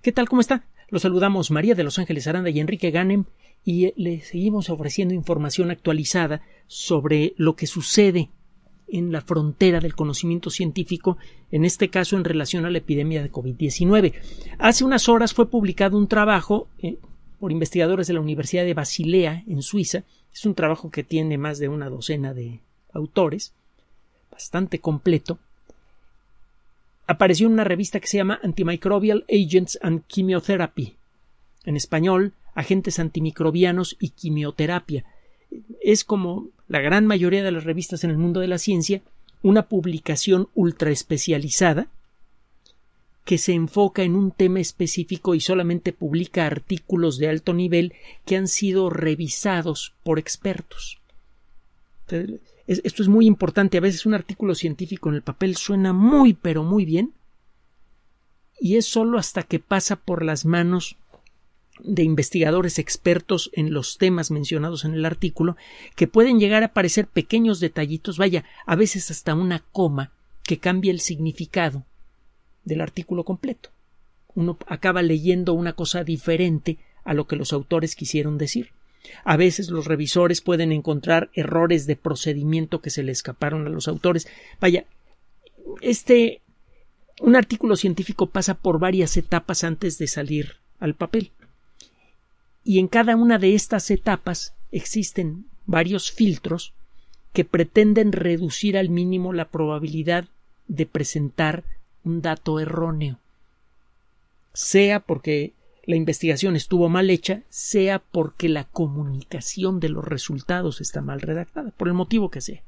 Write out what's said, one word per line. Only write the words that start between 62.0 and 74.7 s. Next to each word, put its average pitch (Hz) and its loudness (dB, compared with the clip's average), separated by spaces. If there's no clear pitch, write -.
investigadores 160 2
expertos - 0
en 156 -2
los 139 -6
temas 180 2
mencionados 151 -4
en 160 -2
el 156 -2
artículo, 165 0
que 170 4
pueden 233 6
llegar 214 4
a 220 2
aparecer 202 0
pequeños 220 0
detallitos, 160 -4
vaya, 180 2
a 165 0
veces 196 0
hasta 160 -4
una 175 0
coma, 143 0
que 165 -2
cambia 185 0
el 175 -2
significado 156 -4
del 160 -4
artículo 170 -6
completo. 226 -8
Uno 170 -2
acaba 180 0